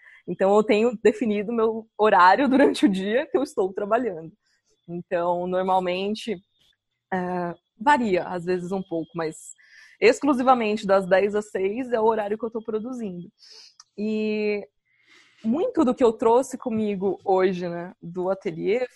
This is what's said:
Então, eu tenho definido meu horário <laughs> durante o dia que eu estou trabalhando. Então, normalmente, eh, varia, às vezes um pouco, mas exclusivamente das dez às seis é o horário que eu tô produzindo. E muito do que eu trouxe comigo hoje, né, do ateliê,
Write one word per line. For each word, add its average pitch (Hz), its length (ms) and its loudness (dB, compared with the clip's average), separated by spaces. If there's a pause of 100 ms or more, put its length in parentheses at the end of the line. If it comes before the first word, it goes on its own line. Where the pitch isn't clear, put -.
(280)
Então, 190 280 2
eu 214 80 6
tenho 214 380 2
definido 208 520 0
meu 226 340 -2 (100)
horário 202 520 6
<laughs> - 0 -
durante 285 360 4
o 247 40 6
dia 202 360 -2
que - 120 -10
eu - 60 2
estou 190 300 -4
trabalhando. 202 580 -4 (560)
Então, 175 600 -4
normalmente, 185 920 -2 (720)
eh, 180 440 -4 (240)
varia, 220 460 2
às 180 200 -8
vezes 180 260 -4
um 196 120 -4
pouco, 165 320 -8
mas 160 380 -8 (460)
exclusivamente 240 840 2
das 190 220 2
dez 190 260 2
às 208 160 -4
seis 214 420 -4
é 233 80 -2
o 220 60 0
horário 214 320 0
que 240 80 -8
eu 220 60 -6
tô 220 100 -8
produzindo. 220 680 -8 (680)
E 214 720 -4 (760)
muito 330 400 0
do 247 120 2
que - 80 0
eu 220 100 6
trouxe 240 440 2
comigo 208 680 -4
hoje, 185 420 2
né, 170 340 -10
do 175 280 -6
ateliê, 190 560 -4 (100)